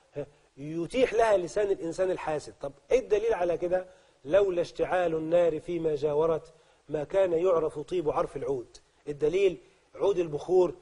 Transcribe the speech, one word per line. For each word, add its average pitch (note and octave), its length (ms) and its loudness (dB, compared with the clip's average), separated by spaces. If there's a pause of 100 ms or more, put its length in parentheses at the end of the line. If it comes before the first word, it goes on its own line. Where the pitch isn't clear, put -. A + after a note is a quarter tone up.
(140)
ها، C#3+ 120 -8 (300)
يتيح E3 580 -2
لها A3 220 4
لسان G3 340 -2
الإنسان F#3 400 -2
الحاسد. D#3 500 -6
طب C#3 120 -8 (180)
إيه B3 80 4
الدليل G#3+ 360 0
على F3 240 -2
كده؟ F3+ 280 -2 (380)
"لولا F3+ 360 2
اشتعال E3 540 -2
النار D#3+ 460 2
فيما E3 340 -4
جاورت D3+ 580 0 (360)
ما D3 160 -4
كان F#3+ 280 2
يعرف E3 460 2
طيب D#3 320 -2
عرف D#3+ 260 -2
العود". C3+ 400 -6 (320)
الدليل D#3 500 0 (360)
عود F3+ 240 0
البخور، E3 640 2